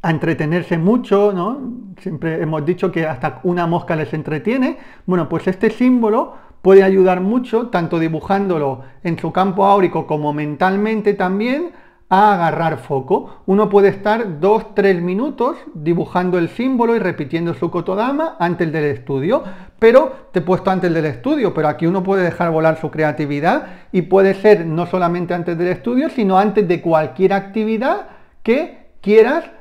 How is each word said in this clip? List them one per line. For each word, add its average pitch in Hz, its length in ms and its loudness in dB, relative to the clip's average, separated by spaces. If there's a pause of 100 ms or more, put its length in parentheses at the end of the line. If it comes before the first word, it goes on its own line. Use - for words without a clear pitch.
a 170 80 -2
entretenerse 160 680 -2
mucho, 202 560 2
¿no? 202 260 -4 (400)
Siempre 165 420 -6
hemos 156 240 -4
dicho 180 240 -2
que 165 160 -2
hasta 151 380 -6
una 175 240 0
mosca 170 300 -2
les 156 160 -4
entretiene. 190 640 -2 (280)
Bueno, 180 220 0
pues 165 200 -4
este 190 220 0
símbolo 240 680 0 (260)
puede 190 220 8
ayudar 185 360 4
mucho, 226 480 -2
tanto 170 320 -2
dibujándolo 160 840 -2 (200)
en 165 160 -4
su 160 140 -6
campo 190 320 0
áurico 190 420 2
como 151 240 -2
mentalmente 196 840 0
también, 214 580 -2 (380)
a 202 260 6
agarrar 160 420 -2
foco. 135 720 -4
Uno 202 200 2
puede 202 220 4
estar 208 500 -2
dos, 202 340 0
tres 190 280 2
minutos 240 560 -2 (160)
dibujando 175 640 -2
el 170 100 0
símbolo 233 480 0
y 226 40 0
repitiendo 165 540 -4
su 170 160 -4
kotodama 240 680 -4
antes 170 320 -2
del 151 140 -2
estudio, 143 580 -2 (340)
pero 247 360 6 (180)
te 185 80 0
he - 20 -2
puesto 180 300 0
antes 180 220 0
del 160 120 0
estudio, 226 480 -2
pero 151 140 0
aquí 147 180 -2
uno 180 180 0
puede 190 200 0
dejar 170 260 -2
volar 160 280 2
su 151 140 -8
creatividad 151 760 -2 (240)
y 180 120 0
puede 190 320 4
ser 190 300 4
no 165 200 -2
solamente 175 480 -2
antes 170 240 -4
del 175 100 0
estudio, 240 400 -2
sino 190 320 2
antes 208 260 2
de 170 160 0
cualquier 165 520 2
actividad 220 760 -2 (340)
que 277 460 -2 (140)
quieras 220 420 4 (180)